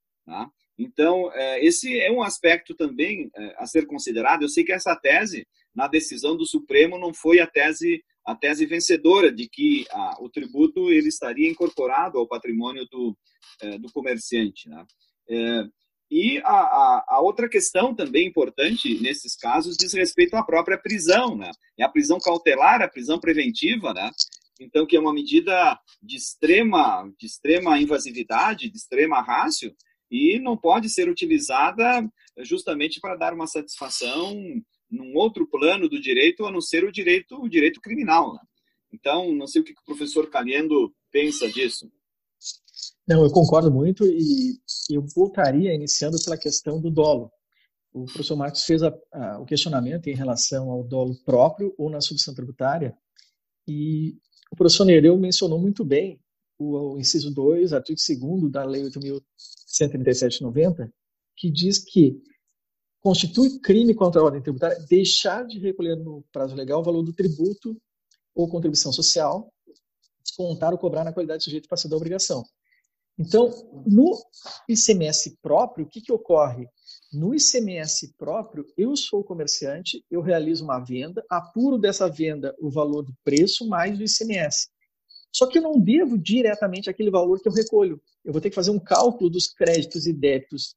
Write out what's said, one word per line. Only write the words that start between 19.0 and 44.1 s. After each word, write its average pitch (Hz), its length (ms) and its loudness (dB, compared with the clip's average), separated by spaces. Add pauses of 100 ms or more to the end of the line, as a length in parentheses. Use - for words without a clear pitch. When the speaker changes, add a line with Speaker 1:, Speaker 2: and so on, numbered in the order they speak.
Speaker 1:
casos 160 420 -2
diz 185 160 0
respeito 175 420 2
à 220 80 -2
própria 170 340 0
prisão, 196 600 0
né? 92 140 -12 (280)
É 120 40 0
a 135 60 2
prisão 185 300 2
cautelar, 170 640 4
a 175 80 -2
prisão 139 280 -6
preventiva, 156 760 -2
né? 98 180 -8 (480)
Então, 151 260 0
que 165 120 4
é - 20 8
uma 151 140 0
medida 165 640 2 (220)
de 131 160 -18
extrema, 151 1000 2
de 110 100 -16
extrema 160 520 0
invasividade, 135 920 -2
de - 80 -20
extrema 139 440 0
ratio, 127 520 -4 (360)
e 160 300 2
não 254 160 -4
pode 214 320 2
ser 180 220 -2
utilizada 165 960 0 (360)
justamente 160 560 -4
para 185 160 -8
dar 165 180 -4
uma 165 140 -8
satisfação 151 880 -8 (560)
num 131 260 -8
outro 214 340 0
plano 165 400 0
do 143 100 -6
direito, 139 460 2
a 196 60 -6
não 175 100 -6
ser 170 240 -2
o 202 60 -2
direito, 185 440 -2
o 254 140 -8
direito 165 320 2
criminal, 202 540 0
né? - 40 -20 (540)
Então, 156 400 -2
não 139 140 -6
sei 160 140 0
o 160 40 2
que 156 60 -20
o - 140 -20
professor 147 440 -4
Caliendo 135 640 0 (180)
pensa 143 380 0
disso. 117 420 -6 (1160)
Speaker 2:
Não, 160 160 6
eu 147 80 6
concordo 160 400 6
muito 175 340 2
e 143 540 2 (320)